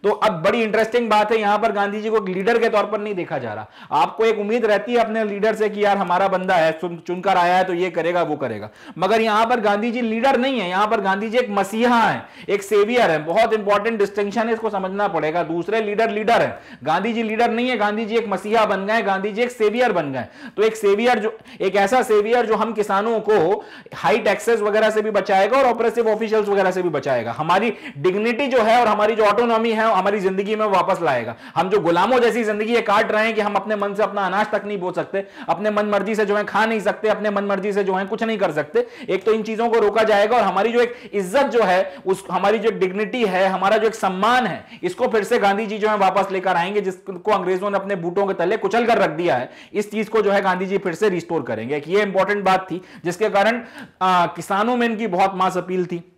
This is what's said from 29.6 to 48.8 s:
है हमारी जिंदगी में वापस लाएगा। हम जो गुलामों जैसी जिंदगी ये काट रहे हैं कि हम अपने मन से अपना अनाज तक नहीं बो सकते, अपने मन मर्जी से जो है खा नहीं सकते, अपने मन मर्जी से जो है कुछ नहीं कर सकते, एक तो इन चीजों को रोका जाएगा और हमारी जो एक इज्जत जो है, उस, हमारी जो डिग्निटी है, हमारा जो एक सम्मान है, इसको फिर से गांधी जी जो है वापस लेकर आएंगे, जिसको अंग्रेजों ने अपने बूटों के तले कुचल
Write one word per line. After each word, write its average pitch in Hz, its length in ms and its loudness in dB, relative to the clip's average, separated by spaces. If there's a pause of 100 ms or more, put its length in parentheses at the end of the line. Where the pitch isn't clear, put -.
है 220 200 2
हमारी 202 280 2
जिंदगी 190 360 0
में 214 100 0
वापस 190 360 2
लाएगा। 120 340 -2 (200)
हम 170 140 0
जो 202 100 4
गुलामों 180 400 2
जैसी 226 240 2
जिंदगी 214 300 -2
ये 226 80 2
काट 208 300 2
रहे 214 140 2
हैं 226 100 -2
कि 214 60 0
हम 202 140 -2
अपने 214 200 -2
मन 202 180 -4
से 202 100 0
अपना 196 220 -2
अनाज 202 260 -2
तक 202 140 -2
नहीं 208 140 -6
बो 180 120 -4
सकते, 180 340 -4 (240)
अपने 185 200 0
मन 208 160 0
मर्जी 202 300 0
से 214 100 0
जो 202 100 0
है 208 80 0
खा 202 220 0
नहीं 226 140 -2
सकते, 202 280 -2
अपने 208 220 0
मन 202 140 -2
मर्जी 196 300 -2
से 202 100 0
जो 190 100 0
है 190 120 -2
कुछ 214 180 -6
नहीं 220 140 -2
कर 185 140 0
सकते, 156 360 -2 (220)
एक 190 140 -2
तो 220 100 4
इन 220 100 0
चीजों 220 260 -2
को 226 100 4
रोका 208 240 2
जाएगा 214 340 2
और 220 60 2
हमारी 196 280 0
जो 233 80 2
एक 240 160 0 (180)
इज्जत 202 300 0
जो 233 200 2
है, 190 320 0 (100)
उस, 190 260 -2
हमारी 196 280 2
जो 214 120 0
डिग्निटी 196 540 -2
है, 185 220 2
हमारा 190 300 2
जो 214 100 2
एक 214 80 -2
सम्मान 214 520 0
है, 139 180 -6 (180)
इसको 180 240 -2
फिर 208 160 2
से 233 160 0
गांधी 202 260 2
जी 214 120 -6
जो 208 120 0
है 214 80 0
वापस 190 340 2
लेकर 185 240 0
आएंगे, 190 260 0
जिसको 185 500 -4
अंग्रेजों 185 380 0
ने 202 80 -2
अपने 196 180 -2
बूटों 175 320 -2
के 190 60 -2
तले 185 240 0
कुचल 220 280 0